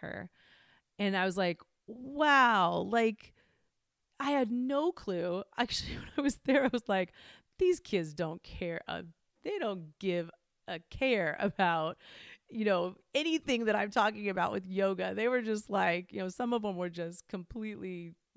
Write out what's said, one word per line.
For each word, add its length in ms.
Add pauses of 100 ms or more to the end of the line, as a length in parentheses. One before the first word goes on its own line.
her." 280 (720)
And 180
I 80
was 120
like, 240 (260)
"Wow." 1040
Like, 440 (840)
I 120
had 200
no 400
clue. 520 (140)
Actually, 380
<laughs> 20
when 200
I 40
was 240
there, 180
I 80
was 160
like, 240 (480)
"These 200
kids 340
don't 300
care. 440
Uh, 160 (400)
they 160
don't 400
give 300 (380)
a 120 (100)
care 500
about, 580 (520)
you 140
know, 320 (200)
anything 500
that 100
I'm 160
talking 380
about 220
with 140
yoga." 500
They 120
were 140
just 280
like, 440
you 60
know, 100
some 240
of 80
them 160
were 120
just 380
completely 880 (240)